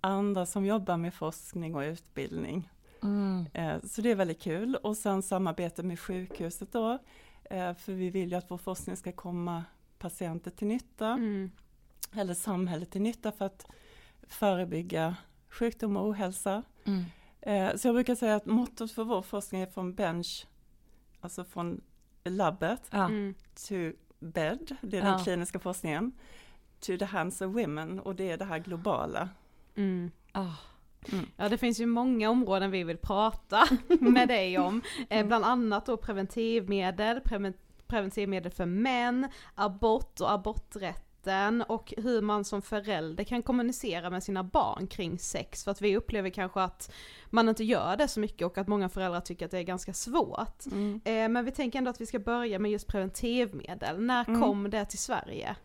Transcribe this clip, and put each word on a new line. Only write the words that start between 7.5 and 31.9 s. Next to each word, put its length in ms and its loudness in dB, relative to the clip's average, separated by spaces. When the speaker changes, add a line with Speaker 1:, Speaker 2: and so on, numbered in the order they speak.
Speaker 1:
för 200 -10
vi 160 -2
vill 220 -2
ju 60 -2
att 140 -6
vår 60 -6
forskning 380 -6
ska 160 -8
komma 520 -4
patienter 520 -6
till 160 -4
nytta, 400 -4
Speaker 3:
Mm. 440 -2
Speaker 1:
eller 180 -2
samhället 580 -2
till 100 -2
nytta, 300 -2
för 140 -4
att 200 -10
förebygga 880 0
sjukdom 480 0
och 100 0
ohälsa. 560 -2
Speaker 2:
Mm. 180 0
Speaker 1:
Eh, 360 2
så 100 2
jag 80 6
brukar 200 4
säga 200 2
att 100 -2
mottot 460 0
för 120 -4
vår 180 0
forskning 400 -6
är 60 -2
från 280 -6
bench, 520 -2
alltså 220 -10
från 380 -6
labbet, 580 0
Speaker 2:
Ja. 140 2
Speaker 3:
Mm. 300 -2
Speaker 1:
to 80 -4
bed, 640 -2
det 160 -4
är 40 0
den 100 4
Speaker 2:
Ja. 120 4
Speaker 1:
kliniska 360 -2
forskningen, 520 -2
to 180 -2
the 80 0
hands 360 -2
of 140 -2
women, 440 -2
och 160 -6
det 160 -2
är 60 -2
det 80 -4
här 140 -4
globala. 720 -2
Speaker 3:
Mm. 360 0
Speaker 2:
Ah. 140 -4
Speaker 1:
Mm. 140 0
Speaker 3:
Ja, 120 0
det 80 2
finns 220 2
ju 60 0
många 440 4